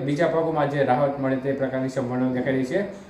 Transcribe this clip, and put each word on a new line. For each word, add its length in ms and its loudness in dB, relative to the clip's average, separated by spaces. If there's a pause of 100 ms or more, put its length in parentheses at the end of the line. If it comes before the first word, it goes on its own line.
બીજા 280 2
ભાગોમાં 340 2
આજે 220 2
રાહત 320 2
મળે 220 2
તે 160 0
પ્રકારની 360 -2
સંભાવનાઓ 420 0
દેખાઈ 240 0
રહી 100 -2
છે. 80 2 (280)